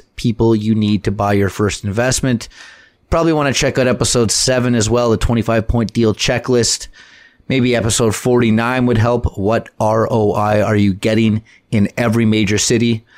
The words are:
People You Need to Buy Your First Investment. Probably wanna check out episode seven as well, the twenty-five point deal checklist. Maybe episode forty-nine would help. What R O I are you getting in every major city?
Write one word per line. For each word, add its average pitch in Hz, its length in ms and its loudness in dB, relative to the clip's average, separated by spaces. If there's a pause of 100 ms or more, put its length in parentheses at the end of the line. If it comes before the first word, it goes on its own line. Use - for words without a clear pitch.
(160)
People 113 400 0
You 110 200 0
Need 104 280 0
to 107 80 -2
Buy 101 220 -2
Your 98 160 2
First 104 340 -4
Investment. 120 640 -2 (600)
Probably 165 240 2
wanna 143 200 0
check 131 240 -2
out 127 100 2
episode 120 440 0
seven 127 440 0
as 107 140 0
well, 120 200 0
the 110 80 2
twenty-five 113 500 0
point 117 240 -2
deal 113 220 2
checklist. 120 760 -2 (600)
Maybe 123 260 0
episode 113 400 0
forty-nine 123 720 0
would 120 120 2
help. 117 400 0
What 104 300 -2 (140)
R 110 280 0
O 110 220 0
I 107 300 0
are 104 140 0
you 101 180 2
getting 110 500 0 (260)
in 101 280 0
every 117 260 0
major 107 340 0
city? 113 460 0 (140)